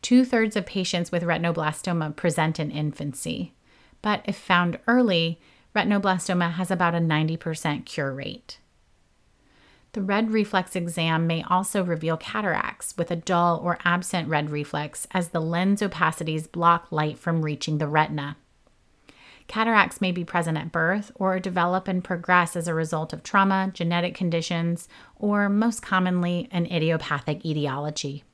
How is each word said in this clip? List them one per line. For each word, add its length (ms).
Two-thirds 540
of 100
patients 460
with 120
retinoblastoma 920
present 440
in 120
infancy, 800
but 240
if 120
found 480
early, 540
retinoblastoma 760
has 180
about 240
a 60
ninety 360
percent 500
cure 280
rate. 460
The 100
red 260
reflex 460
exam 500
may 160
also 420
reveal 320
cataracts 800
with 140
a 60
dull 480
or 200
absent 440
red 240
reflex 580
as 200
the 120
lens 400
opacities 680
block 420
light 260
from 240
reaching 380
the 80
retina. 500
Cataracts 520
may 120
be 120
present 360
at 120
birth 440
or 240
develop 480
and 160
progress 520
as 120
a 80
result 380
of 100
trauma, 500
genetic 400
conditions, 760
or 340
most 320
commonly, 680
an 160
idiopathic 760
etiology. 800